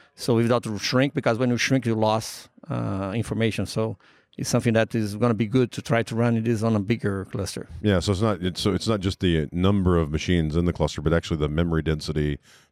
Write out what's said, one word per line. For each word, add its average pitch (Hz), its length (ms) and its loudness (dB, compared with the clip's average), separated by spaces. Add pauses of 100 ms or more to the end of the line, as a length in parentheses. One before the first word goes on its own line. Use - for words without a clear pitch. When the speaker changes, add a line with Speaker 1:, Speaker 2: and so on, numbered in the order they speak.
(140)
Speaker 1:
So - 220 0
without 117 260 4
to 107 160 -4
shrink, 131 340 0
because 117 240 0
when 123 140 0
you 120 80 0
shrink, 131 260 0
you 113 100 0
lost, 110 540 -2 (220)
uh, 101 440 -4
information. 110 520 -2
So 110 320 -4 (400)
it's - 100 -6
something 120 240 2
that 110 220 2
is 107 220 -2
gonna 117 180 2
be 107 120 0
good 120 260 2
to - 100 -8
try 117 200 0
to 113 120 -8
run 117 280 2
this 113 200 0
on 110 140 2
a 104 40 0
bigger 101 460 -2
cluster. - 420 -8 (140)
Speaker 2:
Yeah, 98 180 4
so 104 120 2
it's 92 100 0
not, 101 200 0
it's, 90 180 -4
so 104 120 2
it's 90 160 -2
not 107 120 0
just 92 200 -4
the 82 320 2
number 90 460 2
of 76 120 0
machines 80 460 0
in 87 80 2
the 85 80 2
cluster, 78 300 -2
but 78 100 0
actually 82 240 0
the 73 120 0
memory 80 340 0
density 76 560 -2 (340)